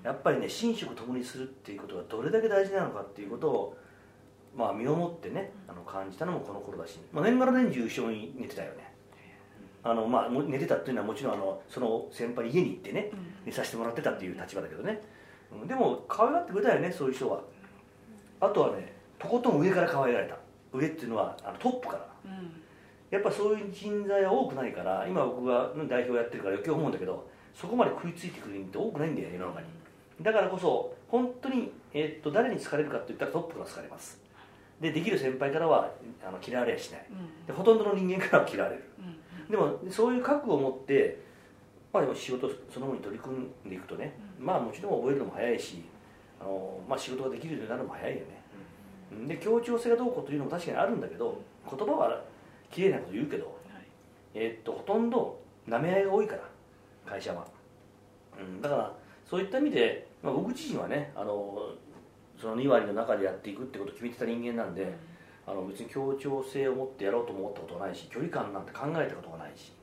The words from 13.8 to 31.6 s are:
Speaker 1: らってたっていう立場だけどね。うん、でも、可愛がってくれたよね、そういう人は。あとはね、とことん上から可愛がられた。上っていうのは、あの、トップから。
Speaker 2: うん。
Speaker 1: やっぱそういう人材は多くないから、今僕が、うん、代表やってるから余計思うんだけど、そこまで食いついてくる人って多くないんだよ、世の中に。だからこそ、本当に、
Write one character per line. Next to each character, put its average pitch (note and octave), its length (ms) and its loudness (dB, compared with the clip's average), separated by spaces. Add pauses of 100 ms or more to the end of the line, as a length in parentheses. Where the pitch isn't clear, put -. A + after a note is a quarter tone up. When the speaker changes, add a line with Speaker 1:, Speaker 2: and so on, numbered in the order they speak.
Speaker 1:
ら A#2 80 -2
っ - 20 -8
て - 80 -4
た A#2+ 80 2
っ G2 80 -4
て F#2+ 80 -6
い F2+ 60 -6
う F2+ 60 -8
立 F#2 160 -10
場 F#2+ 60 -2
だ D#2+ 80 -8
け D#2 60 -12
ど G2 80 -8
ね。 G#3 180 -2 (520)
う G#2 120 -12
ん、 - 20 -8
で C4 80 -4
も、 G#3 320 2
可 A3+ 200 6
愛 C#4+ 80 2
が F4 80 4
っ F4 40 -6
て F3+ 60 -8
く G3 60 0
れ G#3 80 2
た G3+ 80 6
よ C#3 60 4
ね、 F3 120 0
そ C#3 140 -2
う - 20 4
い B2+ 40 2
う - 20 -4
人 B2 160 -2
は。 F#2+ 100 0 (1000)
あ - 80 6
と E3+ 120 4
は B2+ 160 4
ね、 - 180 -10 (240)
と - 80 -8
こ A#3+ 120 4
と B3 140 6
ん D3 60 6
上 F3+ 120 6
か F3+ 100 6
ら E3+ 80 4
可 C#3 140 2
愛 B2 100 4
が A2 60 4
ら F#2 80 2
れ - 40 -8
た。 - 60 -10 (340)
上 C3+ 160 2
っ - 40 0
て - 140 -8
い - 20 -6
う - 20 -4
の A2+ 80 0
は、 F2+ 260 2
あ G2+ 100 -6
の、 - 60 -10
ト B3 120 4
ッ - 60 -2
プ - 120 -6
か - 80 -4
ら。 - 120 -10 (180)
Speaker 2:
う - 20 -14
ん。 F3 340 -12 (480)
Speaker 1:
や G3 100 2
っ - 20 0
ぱ G3 80 4
そ G#3 240 4
う - 0 -
い G3 160 -4
う - 20 -10
人 G#3 340 -4
材 G3 180 6
は F#3+ 80 6
多 C4+ 160 4
く - 60 -6
な B2+ 140 -2
い - 60 -6
か F2 80 -6
ら、 F#2 260 2
今 E3+ 160 4
僕 B2 220 -2
が、 B2 240 4
う D#3 120 -4
ん、 C#3+ 60 -4
代 B2 140 2
表 B2 140 2
や A#2 80 4
っ - 40 -2
て A#2 80 -6
る A2 60 -6
か G2 80 0
ら G2 60 2
余 - 100 -4
計 D#3+ 60 0
思 D3 120 2
う B2+ 60 2
ん - 20 -2
だ F2+ 60 -4
け F#2 80 -4
ど、 F2 200 -4 (280)
そ - 120 -10
こ A#3 100 0
ま G#3+ 100 6
で - 60 2
食 - 180 -4
い - 20 -12
つ - 120 -12
い E3+ 60 -6
て - 100 -14
く G#2+ 100 -12
る G2 60 -8
人 G2 80 -6
っ F2+ 40 -10
て G2+ 100 -6
多 A3 140 -2
く C#3+ 80 -4
な D#3+ 60 2
い - 40 0
ん A#2+ 60 0
だ F#2 60 -2
よ、 F2 80 -6
世 F2+ 80 -8
の F2+ 100 -4
中 E2+ 120 -8
に。 - 60 -14 (560)
だ G#3+ 100 4
か G#3+ 80 6
ら F#3 80 4
こ F#3 80 -2
そ、 E3 380 2 (140)
本 B3 340 2
当 C4+ 60 -4
に、 B3+ 240 0 (200)